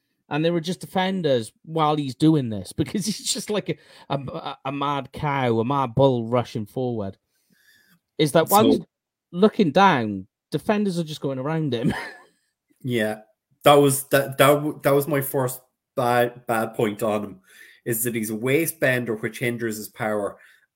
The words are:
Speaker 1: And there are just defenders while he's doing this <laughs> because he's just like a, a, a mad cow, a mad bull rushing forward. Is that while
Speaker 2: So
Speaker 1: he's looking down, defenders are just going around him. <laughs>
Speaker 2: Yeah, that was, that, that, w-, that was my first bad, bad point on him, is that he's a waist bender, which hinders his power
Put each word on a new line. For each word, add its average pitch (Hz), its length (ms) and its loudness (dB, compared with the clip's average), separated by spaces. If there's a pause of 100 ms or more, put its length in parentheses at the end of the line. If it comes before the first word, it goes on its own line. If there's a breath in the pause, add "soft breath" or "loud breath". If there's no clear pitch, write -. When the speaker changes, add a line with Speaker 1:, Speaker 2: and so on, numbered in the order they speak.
(300)
Speaker 1:
And 147 140 -2
there 170 100 0
are 175 60 -2
just 175 200 -6
defenders 180 720 -2 (120)
while 156 320 0
he's 143 180 -4
doing 156 340 4
this 104 240 -8
<laughs> - 40 -20
because 175 280 -4
he's 208 180 -6
just - 280 -6
like 208 180 -2 (400 loud breath)
a, - 60 -4
a, 143 520 -8
a 135 60 -4
mad 139 400 -4
cow, 135 460 -2
a 110 60 0
mad 131 300 -2
bull 127 340 2
rushing 117 360 -4
forward. 110 540 -6 (960 soft breath)
Is 156 160 2
that - 160 4
while 208 160 6
Speaker 2:
So 220 60 4
Speaker 1:
he's - 100 2 (520)
looking 185 400 2
down, 120 540 2 (240)
defenders 196 480 -2
are 170 60 -2
just 151 160 -12
going 135 180 -6
around 147 360 -2
him. 120 240 0
<laughs> - 60 -8 (800 loud breath)
Speaker 2:
Yeah, 110 380 0 (440)
that 147 100 8
was, 143 300 4
that, 135 340 0
that, 139 160 8
w-, 147 280 -4
that 139 120 2
was 143 120 0
my 147 140 -2
first 131 400 -4 (360)
bad, 120 500 0
bad 113 260 -2
point 104 300 -2
on 107 200 0
him, 101 180 -12 (440 loud breath)
is 117 200 -4
that 120 100 -4
he's 113 160 -4
a 110 40 -6
waist 135 460 -2
bender, 123 360 0
which 110 240 -8
hinders 117 360 -4
his 104 120 -12
power 107 500 -6 (380 soft breath)